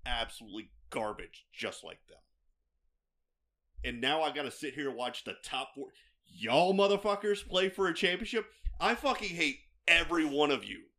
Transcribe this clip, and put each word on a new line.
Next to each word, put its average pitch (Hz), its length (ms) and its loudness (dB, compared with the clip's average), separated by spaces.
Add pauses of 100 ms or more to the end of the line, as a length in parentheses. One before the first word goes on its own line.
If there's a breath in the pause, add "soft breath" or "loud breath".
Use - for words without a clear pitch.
absolutely 113 640 -6 (200)
garbage, 104 640 -6
just - 300 -8
like 85 240 -14
them. - 100 -20 (1700)
And 120 160 -4
now 151 220 2
I 147 100 0
gotta 135 200 -4
sit 143 220 -8
here 143 140 -4
and 120 80 -6
watch 120 280 -6
the 98 180 -8
top 135 320 -8
four, 139 140 -12 (360 soft breath)
y'all 131 480 2
motherfuckers, 202 760 2
play 190 200 2
for 190 200 0
a 165 60 -2
championship. 208 520 0 (340 loud breath)
I 214 140 4
fucking 226 360 0
hate 160 260 0 (320)
every 170 360 6
one 147 280 4
of 113 120 0
you 104 180 -12 (160)